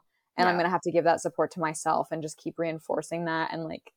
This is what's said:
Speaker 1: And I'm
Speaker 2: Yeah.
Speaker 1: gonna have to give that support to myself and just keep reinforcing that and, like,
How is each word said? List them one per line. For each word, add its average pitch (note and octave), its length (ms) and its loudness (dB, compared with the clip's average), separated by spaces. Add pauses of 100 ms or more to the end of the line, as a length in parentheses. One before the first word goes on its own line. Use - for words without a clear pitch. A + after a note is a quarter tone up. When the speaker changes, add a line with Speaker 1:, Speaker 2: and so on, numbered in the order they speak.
(380)
Speaker 1:
And F3+ 100 6
I'm F3 80 4
Speaker 2:
Yeah. - 20 2
Speaker 1:
gonna E3+ 120 2
have F3+ 120 0
to E3+ 100 -2
give E3 120 4
that E3 180 4
support D#3+ 300 0
to F#3 80 -8
myself D#3 520 0
and D#3+ 100 -4
just D3+ 160 -8
keep - 200 -8
reinforcing E3 680 -4
that D#3+ 260 -2
and, E3 120 -6
like, - 320 -12